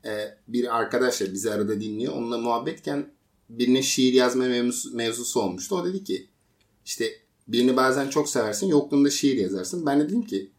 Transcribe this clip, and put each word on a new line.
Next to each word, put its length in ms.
e, 340
bir 300
arkadaş 420
da 120
bizi 200
arada 280
dinliyor. 320
Onunla 260
muhabbetken 720
birine 320
şiir 300
yazma 320
mevzusu, 520
mevzusu 440
olmuştu. 340
O 120
dedi 180
ki, 240
işte 340
birini 280
bazen 320
çok 200
seversin, 380
yokluğunda 440
şiir 260
yazarsın. 500
Ben 140
de 80
dedim 140
ki 360